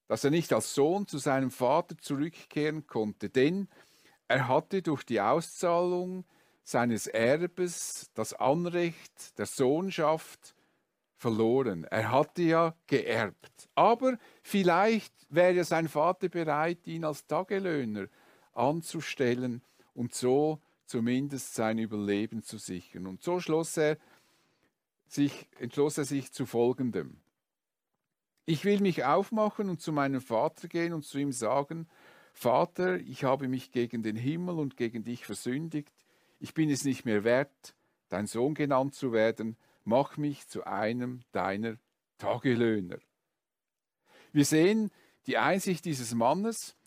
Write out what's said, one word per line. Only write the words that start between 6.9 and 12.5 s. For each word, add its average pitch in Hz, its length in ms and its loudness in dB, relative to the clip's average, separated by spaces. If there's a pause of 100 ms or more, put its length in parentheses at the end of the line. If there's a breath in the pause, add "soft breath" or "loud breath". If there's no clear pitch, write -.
Erbes 170 1080 -2
das 107 180 -6
Anrecht 170 1040 -2
der 104 80 -4
Sohnschaft 156 1080 -2 (640)
verloren. 113 680 0
Er 110 260 -2
hatte 151 300 2
ja 165 340 2 (120)